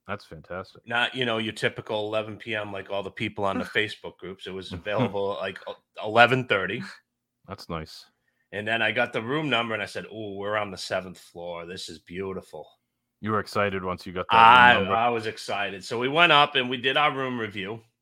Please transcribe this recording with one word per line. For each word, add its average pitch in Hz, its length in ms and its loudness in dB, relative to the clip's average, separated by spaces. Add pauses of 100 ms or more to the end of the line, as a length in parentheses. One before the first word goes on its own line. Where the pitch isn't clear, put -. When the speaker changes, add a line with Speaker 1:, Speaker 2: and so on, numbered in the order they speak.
Speaker 1:
That's 101 200 -8
fantastic. 87 600 -14
Speaker 2:
Not, 120 300 -2
you 127 80 -2
know, 113 140 0
your 110 160 -4
typical 113 540 -2
eleven 107 280 -4
P 110 200 -8
M 104 180 -6
like 98 180 -10
all 98 120 -2
the 95 60 -8
people 104 360 -4
on 95 120 0
the 87 80 -2
Speaker 1:
<laughs> - 140 -4
Speaker 2:
Facebook 104 380 -4
groups. 92 300 -14
It 92 40 -10
was 92 220 -10
available 101 600 -2
at, 78 60 -10
like, 95 260 -6
o-, 101 120 -12 (260)
eleven 120 420 6
thirty. 101 380 0 (640)
Speaker 1:
That's - 220 -14
nice. 80 360 -10 (460)
Speaker 2:
And 104 160 -8
then 113 140 0
I 110 100 2
got 117 220 -2
the 120 80 -4
room 143 280 -4
number 117 240 0
and 104 80 -2
I 98 40 -4
said, 92 220 -10
"Ooh, 101 280 -10
we're 104 220 -2
on 101 140 -2
the 90 60 -12
seventh 92 420 -6
floor. 85 460 -12
This 92 220 -12
is 82 120 -14
beautiful." 90 720 -12 (520)
Speaker 1:
You 104 100 -4
were 107 80 0
excited 98 420 -2
once 90 240 -6
you 92 60 -12
got 90 180 -4
that 113 60 6
Speaker 2:
I, 120 380 12
Speaker 1:
room 104 100 2
number? 104 140 0
Speaker 2:
I 117 100 2
was 113 180 -2
excited. 101 600 -6
So 120 120 -6
we 123 120 0
went 160 240 6
up 147 220 6
and 127 140 0
we 131 60 -4
did 135 220 0
our 147 180 2
room 127 240 -4
review 107 400 -6 (220)